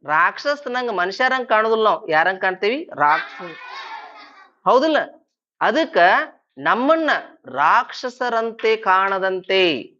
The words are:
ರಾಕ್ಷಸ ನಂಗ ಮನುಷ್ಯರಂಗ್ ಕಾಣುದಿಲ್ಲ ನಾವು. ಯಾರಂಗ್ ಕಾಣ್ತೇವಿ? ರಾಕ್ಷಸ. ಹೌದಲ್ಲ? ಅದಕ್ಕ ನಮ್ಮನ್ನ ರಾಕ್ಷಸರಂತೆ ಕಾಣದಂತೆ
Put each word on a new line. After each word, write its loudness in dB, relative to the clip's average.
ರಾಕ್ಷಸ 0
ನಂಗ -4
ಮನುಷ್ಯರಂಗ್ -2
ಕಾಣುದಿಲ್ಲ 2
ನಾವು. 0
ಯಾರಂಗ್ 0
ಕಾಣ್ತೇವಿ? -4
ರಾಕ್ಷಸ. 0
ಹೌದಲ್ಲ? 4
ಅದಕ್ಕ 0
ನಮ್ಮನ್ನ 0
ರಾಕ್ಷಸರಂತೆ 0
ಕಾಣದಂತೆ 0